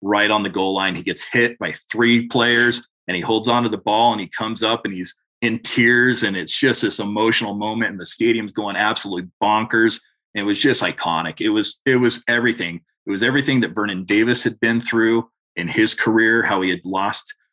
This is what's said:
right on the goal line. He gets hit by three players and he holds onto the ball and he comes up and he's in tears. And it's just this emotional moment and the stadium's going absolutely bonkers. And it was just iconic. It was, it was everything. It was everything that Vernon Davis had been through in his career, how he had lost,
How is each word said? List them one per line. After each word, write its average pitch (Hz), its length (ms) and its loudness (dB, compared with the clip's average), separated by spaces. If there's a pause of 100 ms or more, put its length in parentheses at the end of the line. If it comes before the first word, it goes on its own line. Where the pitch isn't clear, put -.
right 104 260 2
on 107 140 2
the 95 80 -6
goal 95 240 -2
line. 95 180 -2
He 82 80 -8
gets - 300 -4
hit 120 260 0
by 90 160 -6 (180)
three 117 360 2
players 120 600 2 (200)
and 90 80 -4
he 87 80 -4
holds 113 240 0
onto 120 220 2
the 104 100 -4
ball 110 320 2
and 104 100 -4
he 90 60 -8
comes 110 340 -6
up 110 240 -2
and 101 80 -6
he's 90 240 -8 (240)
in 113 160 0
tears. 120 640 2
And 98 160 0
it's 87 180 -4
just 127 280 2
this 101 160 2
emotional 107 560 0
moment 107 340 -4
and 98 100 -10
the 87 60 -10
stadium's 113 460 0
going 101 240 -4
absolutely 98 560 -2 (100)
bonkers. 110 580 2 (360)
And 104 80 -4
it - 20 -4
was 101 160 0
just 139 220 4
iconic. 82 580 -4
It 104 80 0
was, 107 380 0
it 131 80 4
was 123 320 2
everything. 117 540 -2 (260)
It - 20 -10
was 98 140 -2
everything 135 380 2
that 85 120 -2
Vernon 98 300 -4
Davis 110 400 2
had 110 160 -2
been 117 200 0
through 113 480 0 (280)
in 87 120 -6
his 110 280 2
career, 113 480 2
how 98 180 0
he 95 80 0
had 87 160 -6
lost, 98 480 -4 (180)